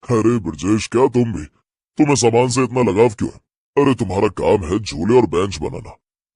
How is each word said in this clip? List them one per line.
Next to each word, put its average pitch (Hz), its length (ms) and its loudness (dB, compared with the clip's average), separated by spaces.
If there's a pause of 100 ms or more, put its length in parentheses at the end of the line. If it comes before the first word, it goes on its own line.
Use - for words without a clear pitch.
अरे 117 360 0
ब्रजेश, 90 480 -4
क्या 127 200 2
तुम 123 260 0
भी? 76 120 -8 (520)
तुम्हें 147 180 2
सामान 120 340 2
से 123 140 0
इतना 123 180 -2
लगाव 110 280 4
क्यों 101 200 -6
है? - 100 -16 (440)
अरे, 139 120 2
तुम्हारा 101 320 -2
काम 101 360 0
है 90 160 -2
झूले 101 380 0
और 170 80 4
बेंच 95 340 -2
बनाना। - 300 -10 (460)